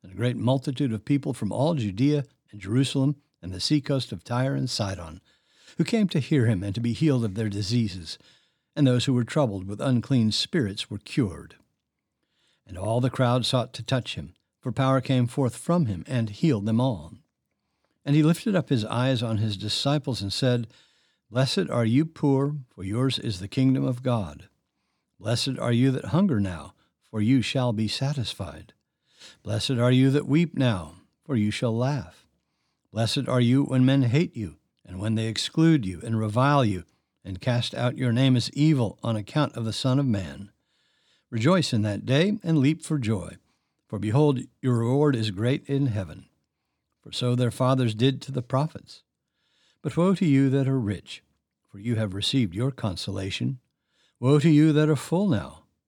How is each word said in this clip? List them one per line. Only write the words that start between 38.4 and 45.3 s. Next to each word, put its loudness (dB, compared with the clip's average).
evil 0
on -2
account -4
of -4
the -4
Son 0
of 0
Man. -4
Rejoice 2
in 2
that -2
day, 2
and 2
leap 2
for -2
joy, -4
for -8
behold, 2
your 2
reward 2
is -2